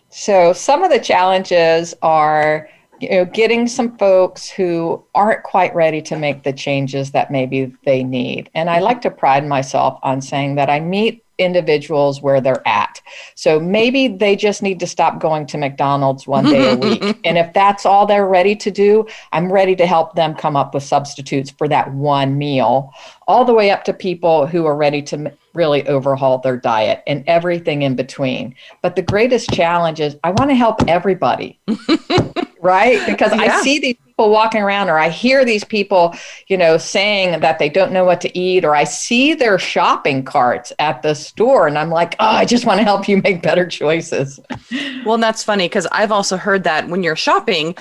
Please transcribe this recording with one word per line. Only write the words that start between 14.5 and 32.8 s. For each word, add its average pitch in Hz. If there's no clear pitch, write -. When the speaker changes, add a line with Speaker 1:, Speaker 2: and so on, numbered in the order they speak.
Speaker 1:
need 196
to 175
stop 165
going 156
to 151
McDonald's 139
one 135
day 269
a -
week. 214
Speaker 2:
<laughs> -
Speaker 1:
And 165
if 170
that's 202
all 202
they're 202
ready 190
to 208
do, 208
I'm 175
ready 190
to 175
help 165
them 156
come 147
up 139
with 139
substitutes 139
for -
that 139
one 139
meal, 139
all 233
the 240
way 208
up -
to 196
people 170
who 170
are 147
ready 147
to 143
m-, 147
really 147
overhaul 135
their 131
diet 113
and 143
everything 170
in 135
between. 131
But 180
the 190
greatest 226
challenge 170
is 147
I 170
wanna 262
help 226
everybody, 175
<laughs> -
right? 196